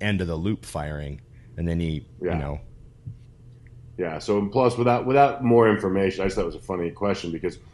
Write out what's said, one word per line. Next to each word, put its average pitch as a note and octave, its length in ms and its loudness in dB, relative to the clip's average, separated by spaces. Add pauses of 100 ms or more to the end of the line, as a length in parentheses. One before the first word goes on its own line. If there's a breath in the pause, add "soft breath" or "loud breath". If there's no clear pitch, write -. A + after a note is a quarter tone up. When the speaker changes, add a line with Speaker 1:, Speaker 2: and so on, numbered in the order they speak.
Speaker 1:
end G#2 200 0
of F2+ 80 -2
the E2 80 -4
loop G2 300 -4
firing. D2 540 -8 (360 soft breath)
And E2 100 -4
then E2+ 140 -2
he, D#2+ 260 -4 (160)
Speaker 2:
Yeah. F2 120 -2
Speaker 1:
you D#2+ 40 -4
know. C#2+ 220 -6 (1400)
Speaker 2:
Yeah, D#2+ 220 -6
so G#2 280 0
plus, A#2+ 300 2
without, A#2+ 280 2
without C3+ 360 4
more A#2 260 6
information, G2 540 2
I G2 40 0
just F#2+ 100 -2
thought G2+ 60 0
it F2 40 -2
was E2 100 -8
a - 40 -16
funny F2 300 -4
question, F#2+ 420 -4
because F2 240 -6
if - 40 -20 (140 soft breath)